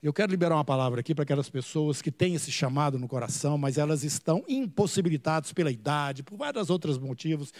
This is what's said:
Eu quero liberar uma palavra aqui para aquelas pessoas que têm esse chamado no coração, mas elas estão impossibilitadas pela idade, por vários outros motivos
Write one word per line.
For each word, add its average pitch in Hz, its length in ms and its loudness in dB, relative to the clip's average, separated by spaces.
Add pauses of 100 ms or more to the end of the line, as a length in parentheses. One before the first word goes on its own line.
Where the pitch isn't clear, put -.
Eu 147 120 0
quero 208 160 2
liberar 175 260 4
uma 151 80 4
palavra 131 360 2
aqui 151 160 0
para 147 80 0
aquelas 139 260 0
pessoas 147 540 -2
que 156 80 -2
têm 180 240 2
esse 143 160 -4
chamado 139 480 0
no 123 80 -6
coração, 131 500 -2
mas 139 220 0
elas 147 240 2
estão 160 440 0
impossibilitadas 175 1040 0
pela 160 200 0
idade, 139 500 -2
por 202 160 -14
vários 254 320 -4
outros 156 300 0
motivos 135 600 -4